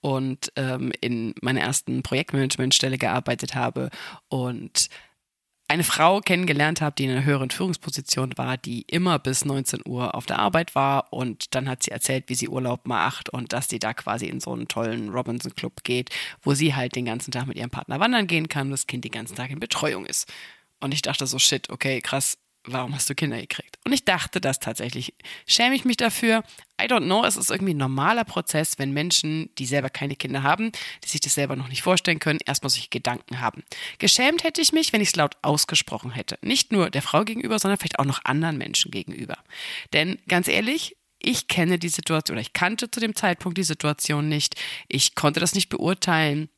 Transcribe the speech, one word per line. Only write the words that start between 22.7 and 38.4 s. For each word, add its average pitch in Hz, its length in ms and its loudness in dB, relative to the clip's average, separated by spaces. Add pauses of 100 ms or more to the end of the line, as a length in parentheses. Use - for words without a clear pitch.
hast - 160 0
du 139 60 -4
Kinder 120 240 -2
gekriegt?“ - 440 -8
Und 240 80 2
ich 285 120 2
dachte 185 360 0
das 135 200 0
tatsächlich. 123 540 -6 (320)
Schäme 247 280 4
ich 269 100 0
mich 247 120 4
dafür? 226 480 4 (360)
I 196 40 2
don't 214 220 2
know. 202 180 4
Es 202 120 4
ist - 140 0
irgendwie 190 240 0
ein 147 40 0
normaler 139 440 2
Prozess, - 560 0
wenn 139 140 -2
Menschen, 156 680 0
die 135 80 -4
selber 135 240 0
keine 139 240 -4
Kinder 135 300 -4
haben, 139 260 2 (320)
die - 60 -8
sich - 120 -2
das - 140 2
selber 139 220 0
noch 131 100 -4
nicht 127 160 -6
vorstellen 180 380 2
können, 156 260 2
erstmal 139 240 -2
solche - 180 0
Gedanken - 520 -4
haben. - 240 -4 (340)
Geschämt 269 460 4
hätte 330 160 0
ich 311 120 4
mich, 320 200 2
wenn 220 80 4
ich's 196 160 2
laut 147 260 2
ausgesprochen - 680 0
hätte. - 280 -8
Nicht - 300 0
nur 196 200 4
der 180 120 0
Frau 208 220 4
gegenüber, 220 340 -2
sondern 196 200 2
vielleicht - 200 -4
auch 135 60 4
noch 139 200 -2
anderen 151 340 2